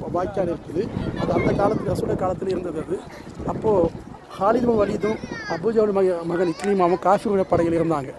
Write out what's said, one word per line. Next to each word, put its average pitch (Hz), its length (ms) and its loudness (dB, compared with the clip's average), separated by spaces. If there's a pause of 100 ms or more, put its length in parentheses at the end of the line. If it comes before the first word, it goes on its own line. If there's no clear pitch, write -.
(120)
வாய்க்கால் 190 360 -2
இருக்குது. 170 400 -4 (320)
அது 170 120 -2
அந்த 170 200 2
காலத்துல, 202 340 0
ரசூலா 196 300 0
காலத்துல 185 300 -2
இருந்தது 170 400 -4
அது. 175 120 -4 (480)
அப்போ 180 440 2 (480)
ஹாலிதும் 233 380 4
வலீதும் 202 420 0 (300)
அபூஜஹல் 208 440 2
மக-, 185 300 2
மகன் 170 260 0
இக்ரிமாவும் 180 540 2
காஃபிருடைய 196 380 4
படையில் 170 400 2
இருந்தாங்க. 151 380 0